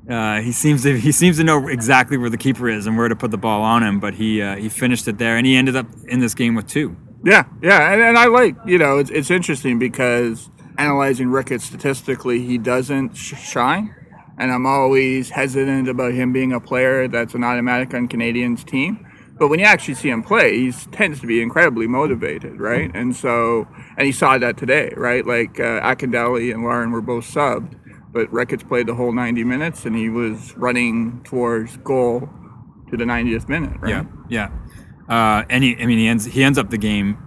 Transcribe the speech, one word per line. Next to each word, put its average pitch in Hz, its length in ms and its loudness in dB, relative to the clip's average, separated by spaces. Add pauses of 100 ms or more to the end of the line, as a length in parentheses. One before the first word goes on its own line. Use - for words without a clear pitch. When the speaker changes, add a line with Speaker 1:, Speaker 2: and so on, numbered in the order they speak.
Speaker 1:
Uh, 110 320 -2
he 120 100 -4
seems 143 320 2
to, 135 160 2
he 123 120 2
seems 170 260 4
to 160 60 2
know 147 260 4
exactly 127 480 4
where 120 120 -2
the 113 80 -4
keeper 123 300 0
is 107 180 -2
and 110 120 0
where 117 100 2
to 113 80 2
put 113 160 -4
the 107 60 -4
ball 104 240 0
on 113 200 4
him, 101 200 2
but 101 120 -4
he, 107 280 -2
uh, 98 160 -6
he 107 100 -8
finished 123 400 -2
it 104 100 -4
there, 117 200 0
and 123 100 4
he 131 80 6
ended 131 220 4
up 123 80 -4 (240)
in 127 100 0
this 117 140 0
game 117 200 0
with 110 140 -2
two. 101 300 -4 (260)
Speaker 2:
Yeah, 180 220 6 (160)
yeah, 175 320 6
and, 214 80 4
and 233 160 6
I 240 80 8
like, 226 300 6 (100)
you 180 120 4
know, 165 200 4
it's, - 120 0
it's 147 220 -2
interesting 139 480 0
because 120 680 0 (280)
analyzing 139 520 0
Ricketts 127 340 -2
statistically, 127 840 -4
he 123 120 -2
doesn't 127 580 -2
sh-, - 220 -14
shine, 156 580 -2 (420)
and 127 140 -2
I'm 127 140 -2
always 135 640 2
hesitant 135 580 -2
about 127 240 -2
him 127 220 -2
being 131 180 0
a 123 80 -2
player 127 480 0
that's 117 260 -4
an 120 120 -2
automatic 123 480 0
on 120 160 -2
Canadians' 117 560 -2
team. 151 420 -4 (320)
But 151 80 4
when 156 120 2
you 196 60 4
actually 190 280 4
see 139 160 -4
him 113 140 -2
play, 147 340 4
he 127 140 0 (200)
tends 151 300 -2
to 117 60 -10
be 117 140 2
incredibly 117 460 2
motivated, 101 720 -4
right? 85 340 -2
And 120 220 -4
so, 117 500 0 (320)
and 139 80 2
he 139 60 0
saw 131 260 2
that 120 200 -2
today, 135 400 0
right? 123 280 -2
Like, 117 320 -2
uh, 117 240 -2
Akindele 120 720 -2
and 113 100 -8
Lauren 117 280 -2
were 113 100 -4
both 120 300 -6
subbed, 127 460 -4 (360)
but 113 200 -2
Ricketts 120 300 -4
played 123 240 -2
the 117 60 -6
whole 120 200 -2
ninety 120 320 -2
minutes, 147 400 -4
and 113 100 -4
he 113 140 -2
was 110 480 -6
running 120 640 -2
towards 117 540 -4
goal 127 500 -2 (600)
to 117 80 -6
the 117 80 -2
ninetieth 117 420 -2
minute, 147 320 -4
right? 95 260 -4 (240)
Speaker 1:
Yeah, 107 200 -4 (580)
yeah. 117 80 -2 (240)
Uh, 107 100 -4
and 127 140 2
he, 123 180 2
I 120 40 -2
mean, 117 120 2
he 113 120 2
ends, 110 160 0
he 127 180 0
ends 139 160 4
up 107 120 -2
the 117 60 -4
game 104 500 -2